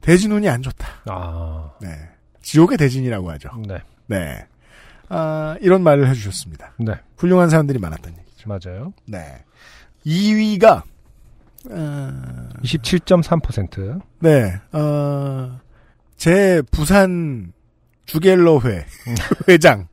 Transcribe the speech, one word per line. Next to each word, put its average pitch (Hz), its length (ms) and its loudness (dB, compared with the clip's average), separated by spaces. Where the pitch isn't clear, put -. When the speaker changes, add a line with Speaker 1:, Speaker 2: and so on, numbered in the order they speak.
Speaker 1:
대진운이 208 460 2
안 127 140 -2
좋다. - 260 -10
Speaker 2:
아. 82 640 -10
Speaker 1:
네. 104 60 -14
지옥의 180 340 4
대진이라고 123 540 -2
하죠. 76 180 -14
Speaker 2:
네. 92 120 -12
Speaker 1:
네. 69 400 -6
아, 156 540 -6
이런 190 200 4
말을 143 280 4
해주셨습니다. 98 680 -8
Speaker 2:
네. 110 160 -4
Speaker 1:
훌륭한 175 320 4
사람들이 143 300 2
많았다는 85 400 -12
얘기죠. - 300 -20
Speaker 2:
맞아요. 98 440 -12
Speaker 1:
네. 78 360 -16
이 196 320 0
위가, 214 480 4
어, 143 400 -8
Speaker 2:
이십칠 160 380 -2
점 170 240 2
삼 165 160 0
퍼센트. 98 580 -6
Speaker 1:
네. 135 340 2
어, 139 880 -4
제 185 520 4
부산 156 840 0
주갤러회 156 800 4
<laughs> - 320 -4
회장. 151 420 6